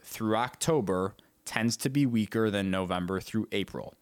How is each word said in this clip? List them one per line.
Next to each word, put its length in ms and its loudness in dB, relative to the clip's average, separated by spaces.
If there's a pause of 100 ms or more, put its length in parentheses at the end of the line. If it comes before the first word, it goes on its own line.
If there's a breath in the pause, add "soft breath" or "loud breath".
through 340 0
October 800 0 (280 soft breath)
tends 340 0
to 120 -2
be 160 4
weaker 420 2
than 220 0
November 500 0
through 300 -4
April. 520 -4